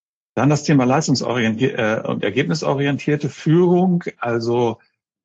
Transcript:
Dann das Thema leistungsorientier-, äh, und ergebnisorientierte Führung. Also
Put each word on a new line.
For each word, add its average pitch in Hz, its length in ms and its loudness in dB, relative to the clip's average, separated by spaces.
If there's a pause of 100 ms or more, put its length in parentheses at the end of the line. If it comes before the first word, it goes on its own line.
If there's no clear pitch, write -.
(340)
Dann 127 160 2
das 147 140 0
Thema 139 200 4
leistungsorientier-, 123 960 0
äh, 110 280 -2
und - 160 -4
ergebnisorientierte 143 1040 -2
Führung. 175 760 2 (140)
Also 117 600 -2 (460)